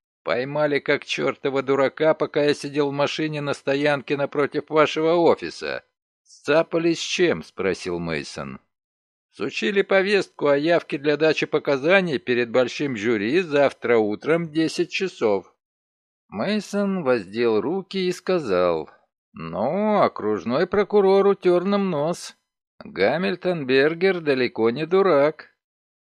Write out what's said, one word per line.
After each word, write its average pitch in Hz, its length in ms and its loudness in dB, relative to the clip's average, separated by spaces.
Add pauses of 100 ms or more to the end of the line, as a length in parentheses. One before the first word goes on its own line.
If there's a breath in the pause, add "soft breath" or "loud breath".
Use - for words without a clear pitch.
(240)
Поймали 139 560 -2
как 143 260 -2
чёртова 135 580 -2
дурака, 139 500 2
пока 151 300 -2
я 147 100 4
сидел 143 360 -2
в 139 40 -4
машине 151 460 -2
на 143 140 -4
стоянке 143 640 0
напротив 143 500 -2
вашего 156 460 2
офиса". 92 720 0 (380)
"Сцапали 165 720 -2
с 151 60 -4
чем?" 151 420 -2
спросил 90 580 -4
Мейсон. 73 600 -8 (720)
"Сучили 196 500 -4
повестку 190 640 0
о 143 100 4
явке 156 400 0
для 147 180 0
дачи 156 300 0
показаний 151 720 0
перед 120 320 0
большим 127 460 0
жюри 110 420 0
завтра 143 580 2
утром 117 500 0
в 151 40 -14
десять 160 400 -2
часов". 113 640 -2 (720)
Мейсон 196 760 -4
воздел 113 580 2
руки 180 480 -4
и - 20 -2
сказал: 90 800 0 (420)
"Ну, 147 680 -2
окружной 107 680 0
прокурор 196 600 2
утёр 180 360 2
нам 202 260 0
нос. 160 460 -4 (480)
Гамильтон 170 800 -2
Бергер 165 540 2
далеко 127 500 0
не 139 160 -4
дурак". 160 640 2 (520)